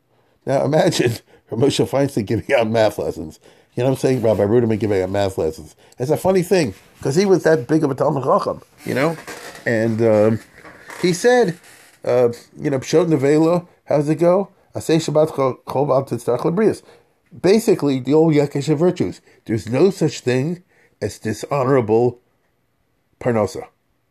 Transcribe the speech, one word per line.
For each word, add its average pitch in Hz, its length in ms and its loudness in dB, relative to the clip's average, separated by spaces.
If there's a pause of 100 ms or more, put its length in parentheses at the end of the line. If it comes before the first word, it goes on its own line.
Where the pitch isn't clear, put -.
(460)
Now 135 200 0
imagine 151 460 2
<laughs> - 400 -14
Moshe 139 360 0
Feinstein 135 380 -2
giving 107 300 -2
out 110 120 0
math 110 300 2
lessons. 82 420 -8 (360)
You 120 80 -2
know 135 60 0
what 131 80 0
I'm - 20 -16
saying? 131 220 0
Rabbi 107 220 2
Ruderman 110 360 2
giving 101 220 0
out 92 80 -4
math 101 280 -2
lessons. 80 380 -6 (220)
It's 131 140 -4
a 143 60 2
funny 190 240 0
thing, 170 320 -2 (280)
'cause 139 140 -4
he 196 100 2
was 190 180 2
that 160 240 2
big 156 160 2
of 135 80 -2
a 131 40 -6
Talmid 139 280 -2
Chacham, 143 380 -2 (240)
you 117 80 -4
know? 147 220 -2 (500)
And, 113 360 0
um, 110 380 4 (600)
he 180 120 0
said, 240 440 2 (460)
uh, 123 260 2 (280)
you 147 120 -4
know, 135 100 -2
Pshot 165 280 0
Nevela, 156 600 2 (180)
how's 143 240 -2
it 156 60 0
go? 175 340 0 (260)
"Aseh 160 220 0
Shabbat 156 380 0
Cho-, 131 320 -2
Chol 143 200 -2
V'al 135 200 0
Titzrach 120 320 -4
Lebrius." 170 420 0 (580)
Basically, 170 600 2
the 127 140 -2
old 160 200 4
Yakesh 143 360 0
of 143 100 0
virtues. 165 420 -2 (240)
There's 107 240 -6
no 143 200 2
such 165 300 -4
thing 131 440 -2 (380)
as 104 160 -6
dishonorable 120 1000 0 (1000)
parnasa. 110 460 -2 (440)